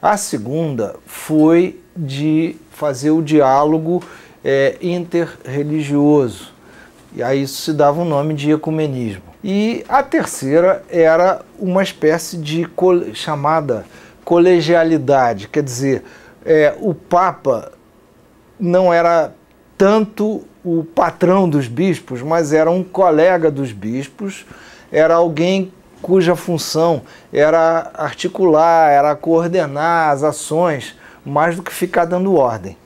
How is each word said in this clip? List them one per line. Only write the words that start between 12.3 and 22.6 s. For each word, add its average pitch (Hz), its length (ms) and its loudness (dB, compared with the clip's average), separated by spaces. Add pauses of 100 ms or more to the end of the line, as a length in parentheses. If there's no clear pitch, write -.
de 160 300 -6
co-, 180 460 0
chamada 143 720 -4 (400)
colegialidade, 160 1200 2
quer 147 160 -2
dizer, 131 400 -4 (420)
é, 156 340 4
o 180 140 -2
Papa 170 800 -2 (840)
não 180 360 2
era 170 400 2 (420)
tanto 214 680 0 (200)
o 165 180 -2
patrão 180 640 0
dos 143 220 0
bispos, 127 540 -4
mas 156 320 0
era 160 160 4